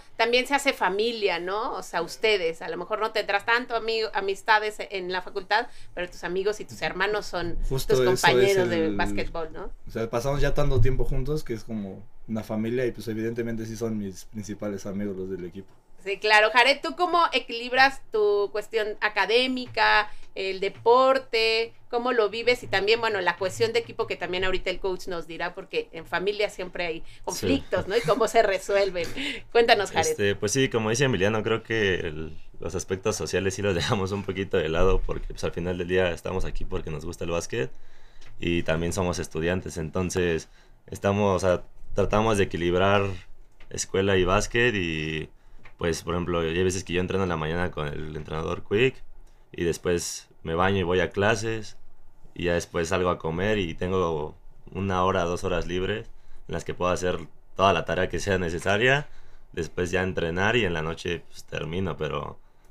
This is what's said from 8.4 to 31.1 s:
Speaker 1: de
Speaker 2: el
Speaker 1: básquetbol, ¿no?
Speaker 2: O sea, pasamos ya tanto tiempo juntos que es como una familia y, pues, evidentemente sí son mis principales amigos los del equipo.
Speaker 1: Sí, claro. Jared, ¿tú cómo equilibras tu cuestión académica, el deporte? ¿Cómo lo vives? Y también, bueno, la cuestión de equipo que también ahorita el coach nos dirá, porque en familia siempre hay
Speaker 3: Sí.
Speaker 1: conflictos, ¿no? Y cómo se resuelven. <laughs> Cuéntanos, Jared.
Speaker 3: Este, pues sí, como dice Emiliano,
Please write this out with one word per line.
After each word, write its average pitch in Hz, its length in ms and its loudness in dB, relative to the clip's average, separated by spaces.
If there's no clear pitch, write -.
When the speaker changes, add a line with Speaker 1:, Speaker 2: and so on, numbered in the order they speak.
Speaker 1:
de 165 180 0
Speaker 2:
el 160 100 -2
Speaker 1:
básquetbol, 165 560 -2
¿no? 180 180 -8
Speaker 2:
O - 60 -10
sea, 113 180 -4
pasamos 139 300 0
ya 143 140 4
tanto 139 260 6
tiempo 127 240 8
juntos 143 400 2
que 117 100 -4
es 104 80 -6
como 101 400 -8
una 110 160 -4
familia 113 440 -2
y, 117 40 0
pues, 104 160 -8
evidentemente 113 580 -4
sí 110 120 -8
son 110 200 -2
mis 98 280 -8
principales 104 640 -8
amigos 101 300 -4
los 95 140 -8
del 90 140 -8
equipo. 95 240 -12
Speaker 1:
Sí, 196 140 -4
claro. 214 340 6
Jared, 254 300 6
¿tú 330 140 -4
cómo 349 240 2
equilibras 247 680 2
tu 208 400 4
cuestión 208 480 -2
académica, 214 1080 2
el 190 240 -4
deporte? 226 1120 2
¿Cómo 247 220 0
lo 220 180 4
vives? 233 320 0
Y - 60 -10
también, 202 320 2
bueno, 220 200 0
la 175 160 0
cuestión 220 360 0
de 233 80 2
equipo 226 260 -4
que 185 80 -4
también 180 300 -2
ahorita 185 260 0
el 180 80 -4
coach 190 300 -4
nos 170 180 -6
dirá, 170 280 -6
porque 180 380 -6
en 165 140 -12
familia 196 440 0
siempre 180 360 -6
hay 160 140 -4
Speaker 3:
Sí. - 40 -10
Speaker 1:
conflictos, 196 640 0
¿no? 196 80 2
Y 240 60 2
cómo 214 260 4
se 226 160 6
resuelven. 190 640 0
<laughs> 277 440 -6
Cuéntanos, 226 380 6
Jared. 160 200 0
Speaker 3:
Este, 101 260 2
pues 101 160 -2
sí, 131 160 4
como 110 220 2
dice 131 140 2
Emiliano, 110 380 2